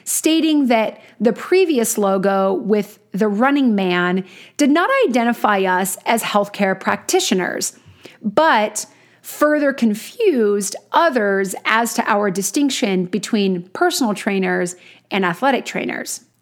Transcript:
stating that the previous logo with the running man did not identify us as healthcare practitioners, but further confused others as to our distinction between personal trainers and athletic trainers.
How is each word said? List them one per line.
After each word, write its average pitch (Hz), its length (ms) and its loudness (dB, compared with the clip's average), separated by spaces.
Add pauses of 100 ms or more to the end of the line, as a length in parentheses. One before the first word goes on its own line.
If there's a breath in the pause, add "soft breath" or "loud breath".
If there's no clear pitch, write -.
stating 311 640 0
that 220 340 0 (180 loud breath)
the 220 140 2
previous 330 640 0
logo 196 560 2
with 208 460 -2 (140)
the 202 140 0
running 247 460 2
man 180 500 0 (340 loud breath)
did 285 120 4
not 349 220 2 (160)
identify 233 540 0
us 185 440 -2
as 233 160 0
healthcare 196 580 -2
practitioners, - 1000 -2 (420 loud breath)
but 220 640 0 (380 soft breath)
further 294 500 0
confused 214 1000 0 (160)
others 202 640 0 (100)
as 226 300 0
to 226 80 0
our 208 260 0
distinction 196 760 0
between 190 640 -2
personal 311 440 -2
trainers 180 640 -2 (340 loud breath)
and 196 160 0
athletic 240 400 -2
trainers. - 600 -8 (160)